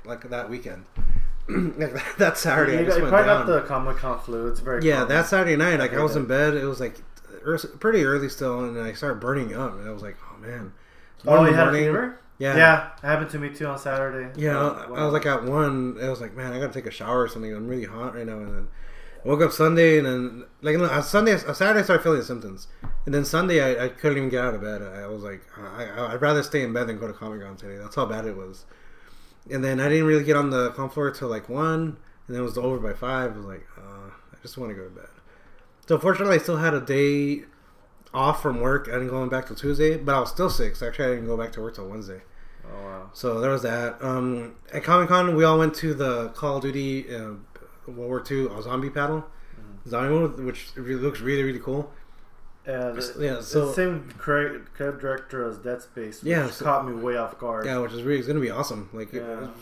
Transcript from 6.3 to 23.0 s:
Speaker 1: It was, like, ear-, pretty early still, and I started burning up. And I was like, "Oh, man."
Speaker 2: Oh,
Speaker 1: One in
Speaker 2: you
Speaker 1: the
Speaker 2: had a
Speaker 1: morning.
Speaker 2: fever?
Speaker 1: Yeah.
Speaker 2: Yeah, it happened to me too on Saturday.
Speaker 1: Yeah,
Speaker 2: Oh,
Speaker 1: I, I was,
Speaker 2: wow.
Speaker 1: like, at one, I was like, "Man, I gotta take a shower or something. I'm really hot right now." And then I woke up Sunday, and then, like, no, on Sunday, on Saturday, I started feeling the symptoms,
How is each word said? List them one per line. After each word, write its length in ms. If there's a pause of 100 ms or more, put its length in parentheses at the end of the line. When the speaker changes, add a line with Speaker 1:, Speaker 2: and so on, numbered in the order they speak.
Speaker 1:
It 100
was, 140
like, 180 (480)
ear-, 120 (220)
pretty 260
early 240
still, 360
and 140
I 140
started 280
burning 340
up. 240
And 100
I 20
was 120
like, 140 (140)
"Oh, 80
man." 320 (540)
Speaker 2:
Oh, 60
Speaker 1:
One 80
in 60
Speaker 2:
you 60
Speaker 1:
the 60
Speaker 2:
had 100
a 40
Speaker 1:
morning. 140
Speaker 2:
fever? 340 (200)
Speaker 1:
Yeah. 180
Speaker 2:
Yeah, 300 (100)
it 80
happened 260
to 80
me 100
too 180
on 100
Saturday. 540 (100)
Speaker 1:
Yeah, 160
Speaker 2:
Oh, 120
Speaker 1:
I, 160
I 40
was, 100
Speaker 2:
wow. 100
Speaker 1:
like, 160
at 180
one, 580
I 80
was 120
like, 140
"Man, 180
I 60
gotta 140
take 140
a 40
shower 300
or 60
something. 260
I'm 140
really 180
hot 300
right 100
now." 120
And 100
then 200 (560)
I 40
woke 140
up 100
Sunday, 480
and 80
then, 380 (160)
like, 160
no, 80
on 180
Sunday, 300
on 220
Saturday, 260
I 20
started 200
feeling 160
the 60
symptoms, 420 (380)